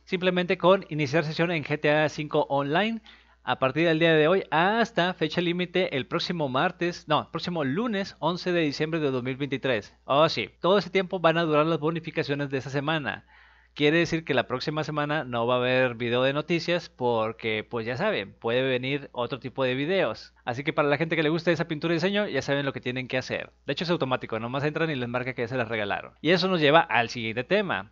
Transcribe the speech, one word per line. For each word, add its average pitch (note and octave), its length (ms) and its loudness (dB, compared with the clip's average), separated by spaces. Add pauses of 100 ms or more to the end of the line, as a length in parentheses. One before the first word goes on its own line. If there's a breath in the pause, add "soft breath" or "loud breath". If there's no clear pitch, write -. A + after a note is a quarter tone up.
simplemente F3+ 520 0
con F#3 300 4
iniciar D3+ 380 0
sesión E3 260 -2
en D#3 140 -2
G D3 120 -2
T D3 140 2
A D3+ 160 4
cinco D3 400 -2
Online E3 540 0 (480 loud breath)
a B2 100 0
partir C3+ 280 2
del D#3+ 100 4
día E3 160 6
de D3+ 140 6
hoy F#3 240 4
hasta F#3 600 2
fecha D#3+ 260 -2
límite F3 560 -2
el B2+ 100 -2
próximo E3 440 -4
martes, E3+ 580 -2
no, C#3 240 0
próximo E3+ 320 -4
lunes G3 560 -2
once E3+ 320 -2
de F3 80 2
diciembre D#3 400 0
de D3 100 2
dos B2+ 140 -2
mil B2+ 140 -4
veintitrés. C3 680 -2
Oh, D3 240 4
sí, A2+ 220 -2 (100)
todo F#3 180 4
ese F#3 120 -2
tiempo F#3+ 320 -2
van D#3+ 160 4
a E3+ 60 2
durar D3+ 220 4
las E3 140 0
bonificaciones D3 680 -4
de C#3 80 -2
esa C3 120 -6
semana. C#3 560 -4 (480 soft breath)
Quiere D3 260 4
decir D#3+ 260 0
que C#3 80 -2
la B2 140 2
próxima D3+ 360 -4
semana D3+ 400 -2
no A#2+ 220 -2
va B2 80 2
a B2+ 60 2
haber B2+ 340 2
video A#2+ 300 0
de C3+ 100 2
noticias E3+ 560 -2
porque, A2 760 -2
pues A2+ 220 -6
ya A#2+ 100 -4
saben, B2 380 -2
puede A#2+ 300 0
venir C3+ 480 -2
otro A#2+ 280 -4
tipo C3+ 240 -4
de B2+ 120 0
videos. C#3+ 580 -2 (120)
Así B2+ 180 -6
que D3+ 100 -2
para D3+ 140 2
la C#3+ 100 2
gente E3 180 -2
que D#3+ 60 0
le D3+ 80 2
gusta E3+ 220 0
esa E3 160 0
pintura E3 240 -4
de E3+ 60 2
diseño, G3+ 300 0
ya C3+ 140 -2
saben C#3+ 240 -2
lo C3+ 80 -4
que A#2+ 80 -8
tienen B2+ 260 -6
que B2+ 120 -2
hacer. G#2+ 320 -6 (160)
De C#3+ 60 -2
hecho E3 100 -4
es E3 80 -2
automático, B2+ 480 -2
nomás A#2+ 240 -4
entran D#3 260 -2
y D3+ 60 -4
les B2 120 -4
marca B2 280 -4
que B2+ 80 -4
ya A2+ 40 -4
se B2+ 100 -4
las A#2 100 -2
regalaron. G#2 540 -4
Y D3 100 2
eso F3+ 160 2
nos F#3 120 2
lleva D3 200 8
al A#2 300 2
siguiente A2+ 340 -6
tema, D#3 480 -2